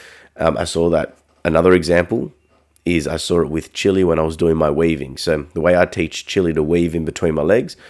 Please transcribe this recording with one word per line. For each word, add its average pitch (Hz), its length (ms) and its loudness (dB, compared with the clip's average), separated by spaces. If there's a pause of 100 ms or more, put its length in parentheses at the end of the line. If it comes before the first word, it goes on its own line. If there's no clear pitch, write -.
(360)
Um, 80 200 0
I 87 80 -4
saw 85 260 0
that 78 260 -2 (280)
another 85 280 4
example 87 600 0 (520)
is 82 220 0
I 90 120 -4
saw 87 240 0
it 73 80 -4
with 78 220 -6
Chili 95 320 2
when 82 140 2
I 80 40 2
was 80 140 -2
doing 82 200 2
my 78 140 2
weaving. 71 460 -2
So 76 360 -2
the 85 80 -8
way 87 160 4
I 90 80 4
teach - 420 -6
Chili 90 280 0
to 78 80 0
weave 85 320 0
in 82 100 -4
between 78 300 -2
my 73 80 -2
legs, 110 340 0 (140)